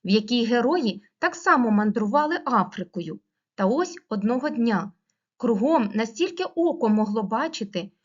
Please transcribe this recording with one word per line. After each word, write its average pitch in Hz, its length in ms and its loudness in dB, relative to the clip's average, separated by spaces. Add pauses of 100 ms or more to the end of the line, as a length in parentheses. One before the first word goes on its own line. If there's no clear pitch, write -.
в 190 40 -6
якій 220 360 2
герої 240 580 0 (160)
так 349 160 -2
само 254 360 4
мандрували 214 720 2
Африкою. 190 760 -2 (340)
Та 196 120 0
ось 320 320 0 (100)
одного 233 400 -2
дня 220 440 -2 (440)
кругом, 240 580 0
настільки 233 500 -2
око 330 440 0
могло 214 340 2
бачити 202 680 -6 (140)